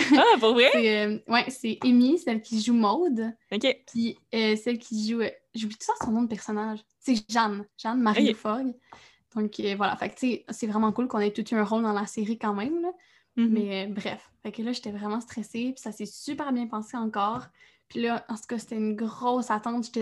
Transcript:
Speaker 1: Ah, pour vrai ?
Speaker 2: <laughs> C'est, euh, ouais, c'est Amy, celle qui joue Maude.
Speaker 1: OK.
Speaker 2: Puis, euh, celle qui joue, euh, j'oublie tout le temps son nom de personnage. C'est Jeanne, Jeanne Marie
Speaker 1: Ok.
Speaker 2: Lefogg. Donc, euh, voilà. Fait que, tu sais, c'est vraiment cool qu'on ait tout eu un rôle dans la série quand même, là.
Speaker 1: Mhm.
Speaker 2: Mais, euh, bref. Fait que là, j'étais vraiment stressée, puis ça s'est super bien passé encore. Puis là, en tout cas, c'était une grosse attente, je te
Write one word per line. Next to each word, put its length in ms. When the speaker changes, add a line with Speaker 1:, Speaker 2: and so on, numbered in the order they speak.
Speaker 1:
Ah, 240
pour 140
vrai ? 160
Speaker 2:
<laughs> 40
C'est, 320
euh, 120
ouais, 220
c'est 340
Amy, 360
celle 220
qui 200
joue 120
Maude. 600
Speaker 1:
OK. 360
Speaker 2:
Puis, 300
euh, 220
celle 240
qui 300
joue, 120
euh, 80
j'oublie 200
tout 160
le 80
temps 60
son 60
nom 120
de 40
personnage. 520
C'est 160
Jeanne, 360
Jeanne 240
Marie 220
Speaker 1:
Ok. 60
Speaker 2:
Lefogg. 440
Donc, 240
euh, 160
voilà. 200
Fait 140
que, 60
tu 120
sais, 220
c'est 180
vraiment 240
cool 160
qu'on 120
ait 140
tout 100
eu 40
un 60
rôle 200
dans 100
la 140
série 300
quand 160
même, 280
là. 80
Speaker 1:
Mhm. 140
Speaker 2:
Mais, 340
euh, 80
bref. 380
Fait 80
que 100
là, 100
j'étais 200
vraiment 300
stressée, 520
puis 80
ça 100
s'est 160
super 460
bien 140
passé 300
encore. 460
Puis 120
là, 280
en 60
tout 140
cas, 100
c'était 160
une 200
grosse 540
attente, 380
je 40
te 100